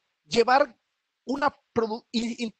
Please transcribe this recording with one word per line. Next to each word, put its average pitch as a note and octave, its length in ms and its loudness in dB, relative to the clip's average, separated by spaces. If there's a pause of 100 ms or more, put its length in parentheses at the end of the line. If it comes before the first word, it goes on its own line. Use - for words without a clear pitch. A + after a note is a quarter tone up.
(260)
llevar A#3+ 520 2 (480)
una C#4 280 -2 (200)
produ-, A3+ 380 -4
in-, A#3 260 -4
in-, A3+ 220 -8